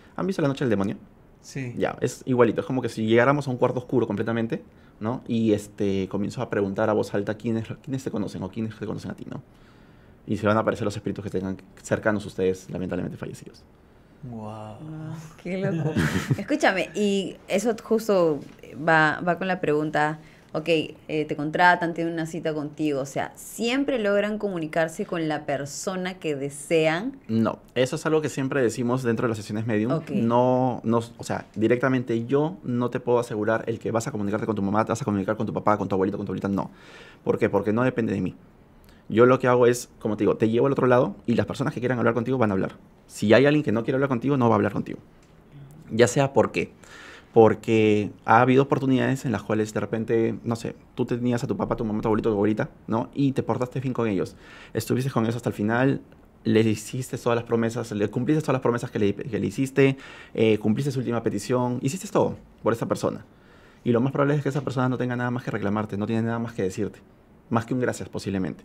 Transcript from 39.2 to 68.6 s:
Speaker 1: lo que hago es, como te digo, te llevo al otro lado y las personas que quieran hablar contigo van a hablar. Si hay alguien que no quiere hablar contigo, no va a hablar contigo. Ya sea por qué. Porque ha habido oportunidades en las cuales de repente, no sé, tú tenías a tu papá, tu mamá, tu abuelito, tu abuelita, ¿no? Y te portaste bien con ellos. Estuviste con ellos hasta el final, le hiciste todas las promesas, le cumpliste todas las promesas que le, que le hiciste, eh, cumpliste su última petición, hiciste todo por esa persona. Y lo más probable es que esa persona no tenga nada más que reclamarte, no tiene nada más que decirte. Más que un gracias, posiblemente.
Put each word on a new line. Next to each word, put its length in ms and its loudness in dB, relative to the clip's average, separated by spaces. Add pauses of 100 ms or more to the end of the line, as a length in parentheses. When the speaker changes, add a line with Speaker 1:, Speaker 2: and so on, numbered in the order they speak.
Speaker 1:
lo 140 8
que 100 0
hago 180 6
es, 220 2 (120)
como 180 -2
te 60 0
digo, 120 4
te 140 2
llevo 160 2
al 60 2
otro 140 2
lado 280 4 (100)
y 100 0
las 120 2
personas 260 -4
que 80 -8
quieran 180 0
hablar 140 2
contigo 240 -2
van 140 2
a 40 0
hablar. 180 -2 (340)
Si 260 0
hay 140 8
alguien 180 4
que 80 0
no 100 0
quiere 140 -2
hablar 140 0
contigo, 260 0
no 140 4
va 40 6
a 20 4
hablar 160 2
contigo. 260 -6 (920)
Ya 180 4
sea 260 0
por 180 4
qué. 200 -4 (600)
Porque 800 6 (160)
ha 160 8
habido 220 6
oportunidades 600 0
en 80 -2
las 100 -2
cuales 300 0
de 80 -2
repente, 640 0
no 120 -2
sé, 180 -8 (200)
tú 120 -2
tenías 360 -2
a 40 -4
tu 100 -2
papá, 200 -2
tu 100 -4
mamá, 160 -4
tu 60 0
abuelito, 200 2
tu 60 2
abuelita, 340 2 (180)
¿no? 280 -2
Y 180 0
te 100 -2
portaste 380 -2
bien 140 -4
con 140 0
ellos. 280 -4 (380)
Estuviste 360 -2
con 140 0
ellos 120 0
hasta 120 -4
el 60 -4
final, 480 2 (420)
le 160 4
hiciste 560 -2
todas 200 0
las 100 -2
promesas, 460 -2
le 160 0
cumpliste 340 0
todas 120 0
las 80 0
promesas 280 0
que 80 -6
le, 160 2
que 240 -6
le 80 -2
hiciste, 500 2 (380)
eh, 240 4
cumpliste 320 0
su 80 -2
última 240 -2
petición, 580 -2
hiciste 280 -4
todo 280 2 (260)
por 120 2
esa 120 -4
persona. 380 -6 (600)
Y 80 2
lo 100 4
más 100 0
probable 220 2
es 80 0
que 80 -2
esa 100 -2
persona 300 -2
no 80 -2
tenga 180 -4
nada 140 -2
más 140 -6
que 60 -8
reclamarte, 460 -2
no 100 -4
tiene 160 0
nada 160 -2
más 140 -8
que 100 -4
decirte. 360 -4 (520)
Más 140 0
que 80 -6
un 80 -2
gracias, 300 -4
posiblemente. 540 -6